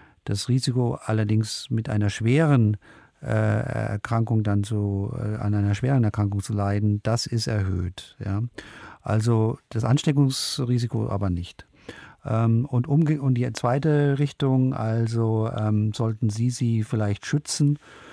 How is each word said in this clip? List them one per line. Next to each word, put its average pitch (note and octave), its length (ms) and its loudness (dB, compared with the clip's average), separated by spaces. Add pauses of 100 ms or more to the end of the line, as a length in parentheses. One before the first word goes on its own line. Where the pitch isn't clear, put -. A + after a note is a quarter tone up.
(260)
Das G#2 240 -4
Risiko B2 460 0
allerdings G#2+ 720 -2
mit A2+ 180 -2
einer G#2 220 0
schweren, A#2+ 680 2 (460)
äh, - 60 -8
Erkrankung A2 1160 0
dann G2+ 220 0
zu, G2+ 520 -2
äh, G#2+ 200 -4
an G#2 160 -2
einer G2+ 220 2
schweren B2+ 280 2
Erkrankung G2+ 380 0
zu - 100 -8
leiden, G#2 520 0
das A#2 220 0
ist A2+ 220 -4
erhöht, F#2 760 -4
ja. G2 180 -2 (600)
Also A2 580 2 (100)
das A2+ 160 -2
Ansteckungsrisiko B2 1200 0
aber G2+ 200 -2
nicht. - 380 -6 (560)
Ähm, A2+ 420 2
und A#2+ 220 -2
umge-, D3+ 320 2
und C3 160 2
die A#2+ 180 -2
zweite C#3+ 640 2
Richtung, C3+ 560 2
also, A2+ 840 0
ähm, G#2+ 380 0
sollten A2 380 0
Sie A2+ 180 0
sie A2+ 340 0
vielleicht G#2 420 -2
schützen, D3 520 0 (360)